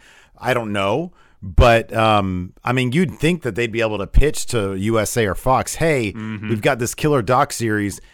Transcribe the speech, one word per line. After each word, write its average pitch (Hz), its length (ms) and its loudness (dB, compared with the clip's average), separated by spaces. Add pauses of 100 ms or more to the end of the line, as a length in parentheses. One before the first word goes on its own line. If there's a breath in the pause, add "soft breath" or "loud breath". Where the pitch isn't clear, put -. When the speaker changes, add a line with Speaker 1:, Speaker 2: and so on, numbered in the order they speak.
(380 soft breath)
Speaker 1:
I 123 160 -2
don't 113 200 -4
know. 104 400 -2 (280 soft breath)
But, 117 540 4
um, 101 580 0 (100)
I 123 100 -2
mean, 127 180 0
you'd 156 240 0
think 170 280 -2
that 113 120 -6
they'd 120 160 -4
be 113 100 -2
able 110 180 -2
to 95 80 -6
pitch - 400 4
to 98 280 -2
U 107 240 0
S 104 180 -2
A 117 100 2
or 87 80 -2
Fox, 123 400 0
"Hey, 135 380 0
Speaker 2:
Mm-hmm. 110 360 -8
Speaker 1:
we've 110 120 -2
got 135 160 2
this 113 160 -4
killer 147 280 0
doc 123 320 2
series. 104 460 -2 (140 soft breath)